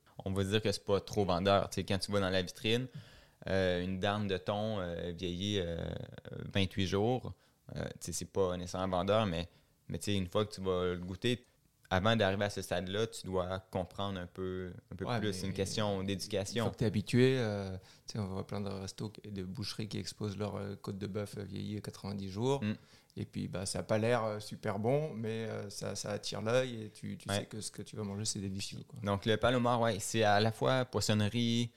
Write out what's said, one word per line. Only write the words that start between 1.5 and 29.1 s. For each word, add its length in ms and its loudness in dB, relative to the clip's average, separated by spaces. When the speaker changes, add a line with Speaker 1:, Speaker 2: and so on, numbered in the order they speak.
Speaker 1:
Tu 60 -6
sais, 80 0
quand 160 0
tu 120 -4
vas 100 4
dans 80 2
la 120 2
vitrine, 460 0
euh, 360 4
une 160 -2
dame 280 0
de 100 2
thon, 420 -2
euh, 360 -4
vieillie, 440 0
euh, 180 -2
vingt-huit 340 2
jours, 460 2
euh, 80 -4
tu 80 -10
sais, 60 -6
c'est 120 -6
pas 320 2
nécessairement 400 0
vendeur, 300 4
mais, 200 0
mais 120 -4
tu 60 -8
sais, 120 2
une 100 0
fois 180 2
que 100 -10
tu 60 -8
vas 320 2
le 60 -4
goûter, 460 -2
avant 220 6
d'arriver 300 4
à 40 0
ce 120 -6
stade-là, 460 0
tu 180 -10
dois 340 0
comprendre 500 -4
un 80 -6
peu, 440 -6
un 40 -12
peu 100 -4
Speaker 2:
Ouais, 140 0
Speaker 1:
plus. 80 0
Speaker 2:
mais 60 0
Speaker 1:
C'est 140 -4
une 60 -2
question 500 0
d'éducation. 600 -2
Speaker 2:
une 60 2
fois 20 -8
que 60 -10
t'es 80 2
habitué, 520 4
euh, 380 -2
tu 60 -12
sais, 60 -4
on 80 0
voit 200 -6
plein 140 -4
de 80 -4
restos 420 -8
et 60 -10
de 120 -6
boucheries 460 -6
qui 80 -4
exposent 400 -6
leur, 180 -2
euh, 220 -6
côte 200 -6
de 100 -6
bœuf, 300 -6
euh, 60 -6
vieillie 340 -6
à 40 -6
quatre-vingt-dix 480 -8
jours. 340 0
Speaker 1:
Mm. 120 0
Speaker 2:
Et 80 -4
puis, 240 -6
bah, 160 -4
ça 140 -4
a 40 -2
pas 140 2
l'air, 260 2
euh, 160 -2
super 400 -4
bon, 360 0
mais, 340 -4
euh, 200 -6
ça, 280 -6
ça 140 -4
attire 300 -4
l'œil 420 2
et 80 -10
tu, 260 -10
tu 100 -14
Speaker 1:
Ouais. 120 2
Speaker 2:
sais 60 -6
que 140 -10
ce 120 -6
que 100 -12
tu 160 -12
vas 80 -4
manger, 180 -4
c'est 160 -2
délicieux, 480 -6
quoi. 160 -16
Speaker 1:
Donc, 220 0